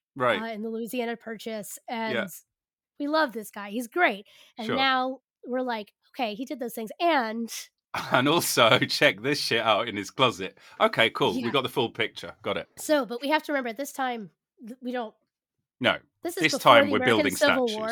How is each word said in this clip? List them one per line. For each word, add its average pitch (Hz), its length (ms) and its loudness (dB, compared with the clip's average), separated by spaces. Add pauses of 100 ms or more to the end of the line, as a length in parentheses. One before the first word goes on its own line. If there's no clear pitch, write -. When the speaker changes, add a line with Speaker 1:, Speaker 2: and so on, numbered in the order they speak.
(140)
Speaker 1:
Right. 254 260 2
Speaker 2:
uh, 226 60 -8
in 220 160 -8
the 226 60 -6
Louisiana 233 480 -6
Purchase, 220 600 -12 (100)
Speaker 1:
Yeah. 226 220 -4 (120)
Speaker 2:
and 185 80 -8 (680)
we 285 80 -4
love 302 240 0
this 214 180 -12
guy. 208 200 -12
He's 233 180 -6
great. 262 380 -2 (320)
And 220 80 -8
Speaker 1:
Sure. 240 100 -2
Speaker 2:
now 262 460 0 (220)
we're 254 180 -4
like, 226 320 -6 (160)
"Okay, 214 240 -4
he 240 100 -8
did 262 160 -10
those 233 140 -8
things, 220 260 -10
and" 233 500 0 (440)
Speaker 1:
<laughs> - 180 -4
And 131 160 4
also, 123 520 6
check 117 420 2
this 139 180 -2
shit 117 220 0
out 113 260 2
in 101 80 -6
his 98 140 -6
closet. 95 480 0 (220)
Okay, 165 300 4
cool. 127 240 0
We 127 100 -2
Speaker 2:
Yeah. 117 60 -2
Speaker 1:
got 135 120 0
the 123 80 -4
full 120 200 -2
picture. - 520 -8
Got 98 160 -4
it. 78 180 -8
Speaker 2:
So, 294 300 0
but 240 160 -12
we 277 80 -4
have 311 140 2
to 302 80 -6
remember 247 180 -4
at 214 80 -12
this 277 140 -10
time, 240 380 -6 (340)
th-, 233 160 -16
we 247 120 -8
don't 247 220 -8 (680)
Speaker 1:
No. 98 180 2 (240)
Speaker 2:
This - 140 -8
is - 80 -2
Speaker 1:
This 151 80 2
Speaker 2:
before 151 220 8
Speaker 1:
time 113 120 10
Speaker 2:
the 95 60 0
Speaker 1:
we're - 60 2
Speaker 2:
American 117 180 4
Speaker 1:
building 101 200 2
Speaker 2:
Civil 262 320 2
Speaker 1:
statues. 214 80 -4 (160)